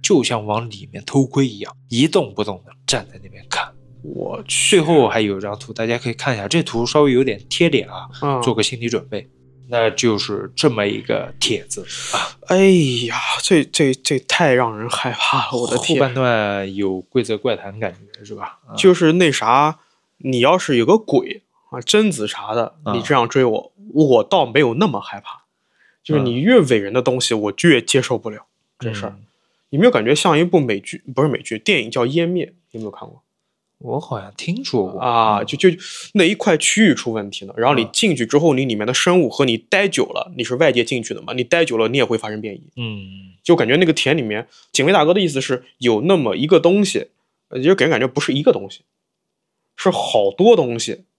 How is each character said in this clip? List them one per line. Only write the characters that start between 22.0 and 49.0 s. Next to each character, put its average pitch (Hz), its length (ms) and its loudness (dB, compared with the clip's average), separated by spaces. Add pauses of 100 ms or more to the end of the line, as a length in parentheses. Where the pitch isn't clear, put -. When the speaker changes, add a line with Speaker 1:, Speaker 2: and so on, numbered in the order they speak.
Speaker 2:
子 120 160 -4
啥 107 280 -8
的， 117 300 -4
Speaker 1:
啊。 107 100 -4
Speaker 2:
你 113 80 -4
这 143 120 0
样 120 140 2
追 131 160 2
我， 113 280 -2 (200)
我 135 320 4
倒 170 220 0
没 120 120 0
有 127 160 2
那 190 120 0
么 113 140 -4
害 101 200 -14
怕。 - 240 -20 (580)
就 156 120 -4
是 143 80 2
你 123 180 -2
越 226 200 6
伟 123 180 4
人 98 160 -4
的 127 80 0
东 127 180 0
西， - 140 -2
Speaker 1:
嗯。 107 80 -2
Speaker 2:
我 104 100 -2
就 - 160 0
越 127 140 6
接 131 180 2
受 123 160 -2
不 107 140 -8
了 107 160 -18 (320)
这 113 160 -8
事 101 100 -8
儿。 101 140 -10
Speaker 1:
嗯。 104 80 -20 (420)
Speaker 2:
有 143 100 -4
没 185 60 4
有 247 60 8
感 117 120 0
觉 120 120 4
像 151 240 2
一 165 60 4
部 175 140 2
美 117 220 0
剧， - 220 -16 (120)
不 131 60 0
是 151 80 4
美 - 140 -2
剧， 110 160 -8
电 160 240 2
影 113 80 -6
叫 120 160 0
《湮 165 200 0
灭》， 175 200 -2 (240)
有 113 100 -14
没 110 40 -10
有 104 60 -10
看 - 160 -20
过？ - 160 -20 (580)
Speaker 1:
我 123 200 -6
好 123 180 -8
像 98 180 -14
听 220 280 -6
说 101 240 -2
过。 95 120 -10
Speaker 2:
啊， 113 380 2
Speaker 1:
嗯。 - 80 -4
Speaker 2:
就， - 100 -8
就 175 200 4 (380)
那 185 100 4
一 190 100 2
块 185 220 2
区 208 320 2
域 143 60 6
出 117 180 -6
问 104 180 -6
题 98 140 -14
了， 98 140 -18
然 120 120 2
后 139 80 4
你 117 140 0
进 190 240 0
去 117 100 -2
之 139 120 0
后， 156 160 4
Speaker 1:
嗯。 - 20 0
Speaker 2:
你 135 80 0
里 123 100 -2
面 107 120 -4
的 127 80 -2
生 180 260 2
物 139 80 2
和 139 160 0
你 120 120 0
待 196 300 0
久 127 200 0
了， - 300 -10
你 123 60 -8
是 123 140 -6
外 147 160 2
界 117 100 2
进 120 200 -4
去 - 100 -10
的 104 100 -12
嘛， - 120 -10
你 127 100 -4
待 170 200 2
久 123 120 -4
了， 110 120 2
你 131 100 -2
也 127 60 4
会 117 140 -2
发 107 120 -8
生 107 100 -8
变 104 140 -10
异。 - 80 -20 (140)
Speaker 1:
嗯。 98 680 -14
Speaker 2:
就 170 100 6
感 131 140 0
觉 127 80 4
那 180 80 6
个 160 80 2
田 147 240 0
里 156 60 -2
面， 107 260 -6 (240)
警 135 140 0
卫 180 60 4
大 170 120 4
哥 160 80 4
的 196 80 2
意 180 80 0
思 139 120 -4
是 127 240 -4 (120)
有 113 240 0
那 180 160 2
么 117 180 -2
一 113 120 -2
个 170 120 6
东 190 240 2
西， - 280 -4 (400)
呃， 127 120 -8
就 160 120 4
给 160 100 0
人 156 60 0
感 127 100 0
觉 131 80 0
不 - 120 -4
是 - 120 -4
一 139 100 -2
个 254 100 4
东 98 160 -2
西， - 120 -20 (960)